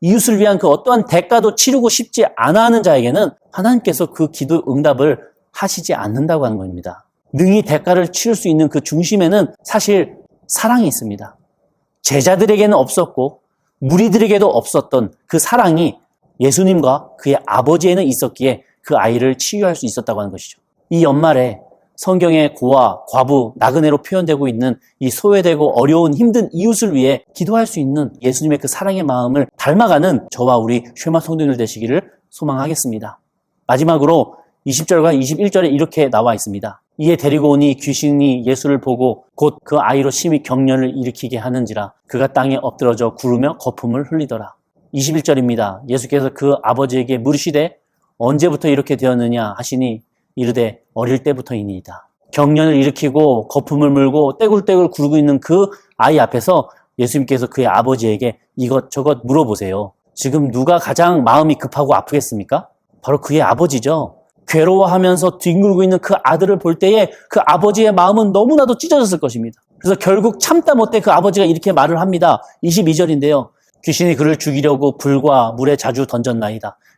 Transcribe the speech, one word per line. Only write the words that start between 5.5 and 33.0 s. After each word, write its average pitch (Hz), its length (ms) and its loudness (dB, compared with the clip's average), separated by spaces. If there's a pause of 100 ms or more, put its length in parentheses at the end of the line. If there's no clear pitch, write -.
하시지 180 420 -6
않는다고 131 500 -4
하는 107 140 -4
겁니다. 90 480 -14 (260)
능히 185 300 2
대가를 175 500 0
치를 226 220 -2
수 190 140 -4
있는 156 200 2
그 156 120 -4
중심에는 175 800 0
사실 - 540 -2 (320)
사랑이 226 380 0
있습니다. 101 500 -8 (640)
제자들에게는 190 720 2
없었고 - 640 -2 (400)
무리들에게도 196 680 2
없었던 120 640 -2 (140)
그 170 120 0
사랑이 170 600 0 (420)
예수님과 143 800 2
그의 139 180 0 (100)
아버지에는 165 580 2
있었기에 127 580 -2 (200)
그 151 140 -2
아이를 120 400 0
치유할 202 380 -4
수 139 120 -8
있었다고 107 340 -6
하는 101 100 -8
것이죠. - 300 -18 (300)
이 - 120 2
연말에 139 580 2 (360)
성경의 165 580 2
고아, 127 540 2
과부, 127 480 0
나그네로 147 460 2
표현되고 156 460 -2
있는 123 300 -2 (220)
이 131 80 -2
소외되고 170 720 2
어려운 156 340 4
힘든 226 380 2
이웃을 196 420 0
위해 135 300 0 (100)
기도할 220 320 -2
수 180 140 -8
있는 139 320 -2 (100)
예수님의 143 360 -2
그 139 100 -8
사랑의 190 340 -4
마음을 131 440 -2 (100)
닮아가는 175 760 0
저와 123 280 0
우리 117 260 -2 (100)
쉐마 165 260 -2
성도님들 156 360 -2
되시기를 117 460 -4 (260)
소망하겠습니다. 135 920 -8 (480)